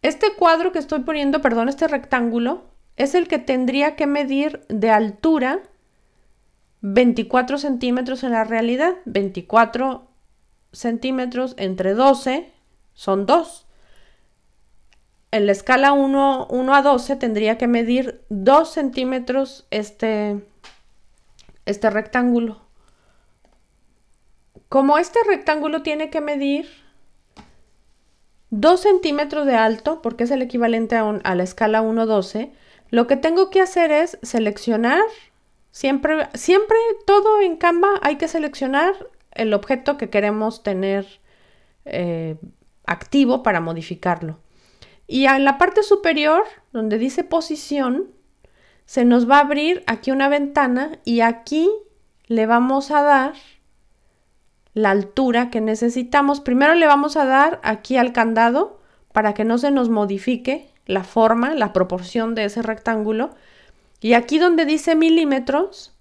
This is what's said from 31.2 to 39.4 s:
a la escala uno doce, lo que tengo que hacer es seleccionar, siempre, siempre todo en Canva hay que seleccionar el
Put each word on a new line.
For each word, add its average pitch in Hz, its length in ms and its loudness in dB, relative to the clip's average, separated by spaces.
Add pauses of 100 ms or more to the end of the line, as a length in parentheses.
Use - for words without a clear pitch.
a 185 140 -2
la 180 80 0
escala 214 380 0
uno 226 220 0
doce, 220 480 -4 (380)
lo 240 160 2
que 277 100 2
tengo 339 340 2
que 381 100 2
hacer 359 320 2
es 320 300 0
seleccionar, 233 800 0 (680)
siempre, 277 640 -2
siempre 415 420 2 (300)
todo 415 340 4
en 349 160 0
Canva 349 460 0
hay 294 140 0
que 320 100 -4
seleccionar 302 680 -2 (380)
el 220 220 -2